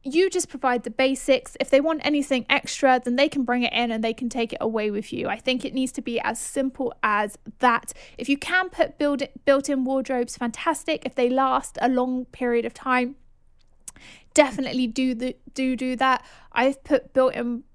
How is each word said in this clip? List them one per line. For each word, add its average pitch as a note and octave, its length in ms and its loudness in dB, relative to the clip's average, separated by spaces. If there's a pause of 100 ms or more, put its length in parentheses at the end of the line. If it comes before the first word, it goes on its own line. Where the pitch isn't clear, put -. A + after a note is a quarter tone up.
(100)
You F4+ 200 4
just F4+ 180 -2
provide B3 360 0
the A#3 60 -6
basics. C4+ 720 2
If - 80 -2
they C#4 120 6
want D#4+ 220 0
anything C#4 460 0
extra, C4 560 2
then B3 120 0
they C#4+ 120 4
can C#4+ 160 -2
bring B3 180 0
it A#3 120 -2
in A#3 160 0
and A3 120 -2
they A3+ 120 0
can A#3 160 -6
take A#3 240 -4
it - 40 -10
away A3 320 -2
with G#3 220 -6
you. A3+ 160 -4
I G3+ 80 -2
think B3+ 280 -2
it - 100 -6
needs C4 180 -2
to B3+ 100 -8
be A#3 180 -4
as A3+ 200 -4
simple C4+ 600 -2
as G#3 340 0 (220)
that. B3 340 2 (240)
If B3 120 -10
you C#4 100 2
can F#4 320 0
put - 260 0
build-, C#4+ 320 0 (160)
built-in C#4 400 2
wardrobes, C4 520 -2
fantastic. D4 680 -2
If C4 100 -6
they B3 140 2
last C4 540 0
a B3 80 4
long B3+ 360 0
period A#3+ 380 -2
of A#3+ 80 -6
time, B3+ 440 0 (1160)
definitely B3+ 540 2
do B3+ 280 -2
the, B3 220 -6 (160)
do, C4 240 -2
do B3+ 200 -4
that. C4 280 2 (280)
I've C4+ 320 2
put - 280 0
built-in A#3+ 520 0 (100)